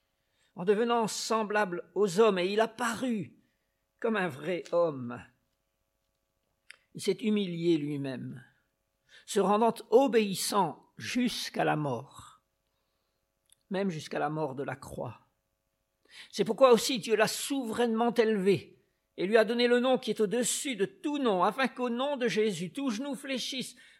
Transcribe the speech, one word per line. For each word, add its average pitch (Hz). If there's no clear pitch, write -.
en 180
devenant 226
semblable 208
aux 185
hommes, 214
et 180
il 208
a 220
paru 226
comme 226
un 185
vrai 151
homme. 135
Il -
s'est 190
humilié 175
lui-même, 135
se -
rendant 208
obéissant 208
jusqu'à 180
la 156
mort, 139
même 196
jusqu'à 156
la 147
mort 151
de 135
la 131
croix. -
C'est 196
pourquoi 247
aussi 240
Dieu 220
l'a 202
souverainement 233
élevé 202
et 170
lui 214
a 220
donné 240
le 240
nom 254
qui 226
est 202
au-dessus 226
de 190
tout 294
nom, 208
afin 254
qu'au 247
nom 262
de 240
Jésus, 185
tout 277
genou 254
fléchisse 269